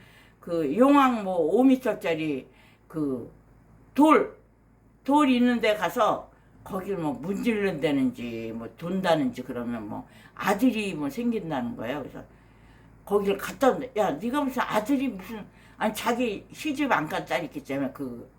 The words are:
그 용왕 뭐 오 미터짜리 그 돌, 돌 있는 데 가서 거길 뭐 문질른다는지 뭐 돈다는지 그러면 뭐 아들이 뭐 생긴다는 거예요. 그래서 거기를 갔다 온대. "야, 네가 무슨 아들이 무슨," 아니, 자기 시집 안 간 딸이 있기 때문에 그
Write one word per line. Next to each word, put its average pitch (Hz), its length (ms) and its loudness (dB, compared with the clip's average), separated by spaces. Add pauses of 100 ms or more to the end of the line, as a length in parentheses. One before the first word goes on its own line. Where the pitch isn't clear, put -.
(400)
그 165 380 -2
용왕 262 460 6
뭐 185 140 -4
오 175 260 4
미터짜리 165 840 2 (400)
그 135 440 -4 (640)
돌, 294 420 6 (640)
돌 285 260 4
있는 247 320 2
데 214 140 2
가서 190 560 0 (320)
거길 185 340 -6
뭐 151 160 -2
문질른다는지 139 1400 -2
뭐 117 240 -10
돈다는지 160 640 0
그러면 120 460 -8
뭐 107 180 -10 (280)
아들이 208 580 0
뭐 147 160 -4
생긴다는 165 640 -4
거예요. 127 240 -6
그래서 - 240 -14 (800)
거기를 196 320 0
갔다 - 320 0
온대. 165 280 -2
"야, 185 140 2
네가 240 300 -4
무슨 254 220 -2
아들이 254 460 0
무슨," 202 360 -10 (320)
아니, - 160 -2
자기 233 580 -2
시집 285 400 -2
안 156 160 2
간 170 180 -4
딸이 165 200 -2
있기 139 180 -12
때문에 135 280 -4
그 120 480 -10